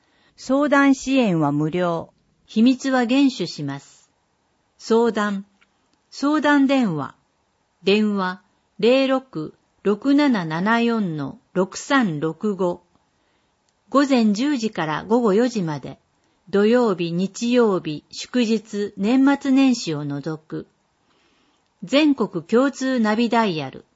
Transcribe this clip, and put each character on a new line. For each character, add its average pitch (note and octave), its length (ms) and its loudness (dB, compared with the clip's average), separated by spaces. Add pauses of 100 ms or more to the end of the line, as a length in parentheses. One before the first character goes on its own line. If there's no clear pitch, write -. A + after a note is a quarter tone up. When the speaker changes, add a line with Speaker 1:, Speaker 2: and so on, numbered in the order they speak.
(360)
Speaker 1:
相 C#4 320 0
談 C#4 260 4
支 C4 220 -2
援 G3 240 2
は C#3+ 120 0
無 D3+ 180 -2
料。 E3+ 420 -4 (320)
Speaker 2:
秘 - 180 0
密 C4 280 2
は B3+ 160 0
厳 C4 240 2
守 F#3+ 160 -6
し - 160 -10
ま C#3 180 -8
す。 - 300 -20 (680)
相 A3+ 360 0
談、 G#3 340 -4 (640)
相 D4 320 -2
談 D4 240 4
電 B3 300 0
話、 C#3 180 -8 (680)
電 G#3 320 2
話 F#3 260 -6 (360)
零 B3+ 280 4
六 C4 480 -4 (280)
六 G#3+ 320 0
七 C4 300 2
七 F#3 360 0
四 A3+ 360 -2
の C#3 220 -10 (140)
六 F#3 260 -4
三 G#3+ 420 -2
六 D#3+ 360 -4
五。 F3 260 -4 (1040)
午 C#4 180 2
前 A#3 260 2
十 C4+ 240 -2
時 A3 140 -4
か E3 160 -6
ら D3+ 180 -6
午 A3 160 0
後 A3 120 2
四 A#3 160 2
時 A3+ 140 -6
ま D#3 160 -6
で、 C3+ 200 -16 (520)
土 G3+ 160 2
曜 A#3 280 2
日、 E3+ 180 -4
日 G3 400 -4
曜 A3 280 2
日、 D3+ 300 -8
祝 - 340 -4
日、 G#3 520 -4
年 A#3+ 280 2 (160)
末 C#4 100 -2
年 C4 240 4
始 E3+ 200 -6
を D3 100 -6
除 C#3+ 400 -8
く。 D#3 220 -10 (1160)
全 C#4+ 300 2
国 F3+ 300 -6
共 C4 260 2
通 C4 300 -4
ナ G#3+ 160 0
ビ A#3+ 120 0
ダ A3+ 180 0
イ E3+ 100 -4
ヤ C3+ 140 -8
ル。 - 140 -20 (120)